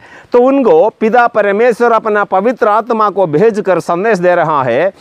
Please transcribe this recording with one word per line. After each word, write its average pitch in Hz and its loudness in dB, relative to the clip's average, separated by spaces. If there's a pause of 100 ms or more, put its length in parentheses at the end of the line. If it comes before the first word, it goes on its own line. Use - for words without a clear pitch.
(320)
तो 247 2
उनको 226 2
पिता 233 0
परमेश्वर 226 0
अपना 214 0
पवित्र 214 -2
आत्मा 220 0
को 190 -2
भेजकर 185 0
संदेश 185 -2
दे 180 2
रहा 156 0
है, 135 -2